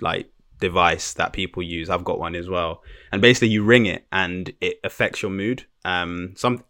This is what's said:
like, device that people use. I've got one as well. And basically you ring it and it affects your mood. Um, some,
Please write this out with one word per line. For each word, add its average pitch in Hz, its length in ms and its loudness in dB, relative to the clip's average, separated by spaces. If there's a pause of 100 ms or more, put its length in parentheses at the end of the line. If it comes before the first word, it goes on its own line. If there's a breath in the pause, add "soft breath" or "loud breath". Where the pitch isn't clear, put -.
like, 87 280 -4 (300)
device 87 540 2
that - 200 -2
people 92 300 -6
use. 85 260 -8
I've 90 140 -2
got 90 160 -4
one 85 160 -6
as 87 140 -8
well. 85 340 -4 (300 loud breath)
And 98 100 0
basically 123 280 6
you 107 120 2
ring 113 240 8
it - 240 -6
and 90 500 -4
it 90 220 -4
affects - 400 -4
your 101 80 -4
mood. 101 360 -4 (180)
Um, 90 520 -4
some, 123 340 -2